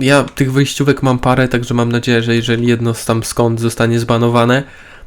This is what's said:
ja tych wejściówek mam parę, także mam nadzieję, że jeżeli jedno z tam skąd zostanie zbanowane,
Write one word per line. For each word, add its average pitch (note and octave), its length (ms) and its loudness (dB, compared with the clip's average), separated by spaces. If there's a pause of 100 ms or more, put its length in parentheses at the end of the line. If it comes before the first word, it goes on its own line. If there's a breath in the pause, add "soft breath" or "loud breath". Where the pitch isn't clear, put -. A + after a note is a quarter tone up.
ja C3+ 240 2
tych C3 280 -4
wejściówek C#3 500 0
mam C3 160 2
parę, B2+ 300 2
także A#2+ 260 -4
mam A#2 180 0
nadzieję, A#2 300 0
że A#2 120 0
jeżeli A#2 320 0
jedno A#2 280 0
z - 100 -12
tam A2+ 200 0
skąd A#2 360 -2
zostanie A#2 400 0
zbanowane, A#2+ 640 2 (440 loud breath)